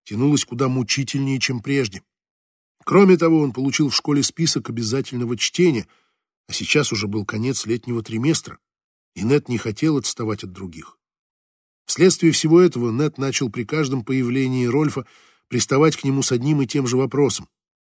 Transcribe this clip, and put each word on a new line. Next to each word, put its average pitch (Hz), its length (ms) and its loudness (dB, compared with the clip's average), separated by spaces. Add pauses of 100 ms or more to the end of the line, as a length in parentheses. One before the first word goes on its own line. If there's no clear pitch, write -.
тянулось 135 420 0
куда 127 220 -4
мучительнее, 135 720 -2
чем 123 220 -4
прежде. 123 420 -4 (800)
Кроме 185 340 6
того, 165 220 4
он 139 140 0
получил 135 360 0
в - 60 -4
школе 143 280 0
список 143 460 -2
обязательного 120 680 -4
чтения, 156 500 2 (600)
а - 60 -16
сейчас - 380 0
уже 107 160 -4
был 104 180 -4
конец 117 400 -4
летнего 117 380 -4
триместра, 127 560 -2 (560)
и - 80 -8
Нед 139 260 2
не 120 80 -2
хотел 143 400 -2
отставать 110 460 -6
от 98 80 -14
других. 87 460 -16 (880)
Вследствие 170 460 4
всего 160 300 4
этого 120 300 2
Нед 147 260 -2
начал 131 320 -2
при 120 140 -8
каждом 135 400 -4
появлении 127 600 -2
Рольфа 135 400 0 (420)
приставать 143 500 2
к - 60 -14
нему 135 180 0
с - 100 -2
одним 139 300 2
и 123 60 0
тем 135 200 -2
же 123 100 0
вопросом. 131 520 0 (320)